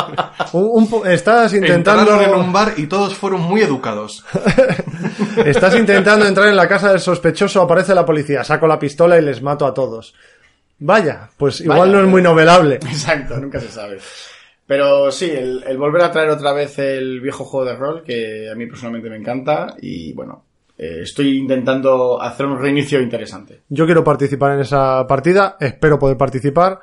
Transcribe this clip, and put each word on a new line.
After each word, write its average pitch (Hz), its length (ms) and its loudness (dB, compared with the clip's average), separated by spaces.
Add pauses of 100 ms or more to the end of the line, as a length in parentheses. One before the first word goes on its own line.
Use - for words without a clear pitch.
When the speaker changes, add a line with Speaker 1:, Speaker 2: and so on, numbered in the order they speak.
(180)
Speaker 1:
<laughs> - 360 -8
Speaker 2:
Un, 190 160 0 (140)
un 214 60 0
po-, 220 160 -2
estás 208 480 2
intentando 185 500 4
Speaker 3:
Entraron 208 200 4
en 196 100 4 (120)
un 180 80 -4
bar 208 240 0
y 151 100 -4
todos 190 280 -2
fueron 190 260 -4
muy 185 200 0
educados. 120 640 -4 (580)
Speaker 2:
<laughs> 202 640 -4
Estás 190 300 4
intentando 208 500 4
entrar 196 220 4
en 208 80 4
la 175 140 4
casa 196 200 2
del 185 120 4
sospechoso, 180 600 0
aparece 170 320 2
la 170 120 4
policía, 147 400 -2
saco 151 200 0
la 156 140 2
pistola 170 380 2
y 165 40 6
les 135 200 -2
mato 143 240 -2
a 131 80 -2
todos. 113 420 -8 (640)
Vaya, 147 580 0
pues 139 240 -2
igual 156 180 2
Speaker 1:
Vaya, 185 120 4
Speaker 2:
no 202 100 4
es 190 60 4
muy 185 140 4
Speaker 1:
eh. - 20 2
Speaker 2:
novelable. 165 520 6
Speaker 1:
<laughs> - 0 -
Exacto, 139 640 -6
nunca 139 200 -10
se 117 100 -12
sabe. 104 280 -14 (680)
Pero 139 460 2
sí, 170 180 -6
el, 127 380 -6
el 135 100 -4
volver 151 260 0
a 170 80 0
traer 156 180 0
otra 143 240 -2
vez 143 260 -6
el 131 400 -4
viejo 135 240 -10
juego 131 220 -6
de 120 100 -6
rol, 147 280 -8
que 110 460 -8
a 107 60 -12
mí 117 120 -12
personalmente 117 420 -12
me 110 80 -16
encanta, 131 640 -6
y 85 320 -12
bueno, - 300 -16 (340)
eh, 80 260 -12
estoy 139 340 -4
intentando 131 840 -2
hacer 120 240 -6
un 139 140 -6
reinicio 139 420 -2
interesante. 107 680 -10
Speaker 2:
Yo 147 160 0
quiero 165 180 2
participar 139 500 0
en 143 80 -2
esa 131 460 0
partida, 170 520 0
espero 151 400 0
poder 135 180 0
participar, 139 640 0